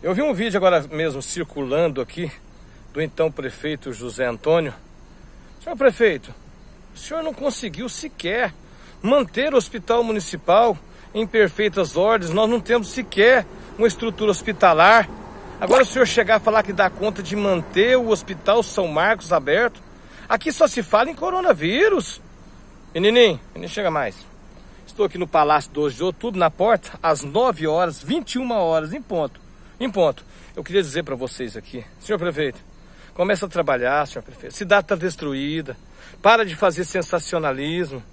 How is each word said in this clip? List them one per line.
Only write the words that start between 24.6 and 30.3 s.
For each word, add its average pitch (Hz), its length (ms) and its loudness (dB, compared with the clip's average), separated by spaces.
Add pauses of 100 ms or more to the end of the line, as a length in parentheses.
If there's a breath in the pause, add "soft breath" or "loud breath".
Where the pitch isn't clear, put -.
Estou - 220 -2
aqui 180 100 -4
no 175 100 -4
Palácio 151 440 2
doze 147 260 -2
de 151 80 -6
Outubro, 185 340 -4
na 165 120 4
porta, 202 520 0
às 160 200 2
nove 160 440 0
horas, 160 360 0
vinte 247 320 -4
e 254 40 -4
uma 247 180 -4
horas, 160 360 0
em 277 80 -10
ponto. 160 400 -6 (400 soft breath)
Em 254 80 -4
ponto. 180 340 0 (320 loud breath)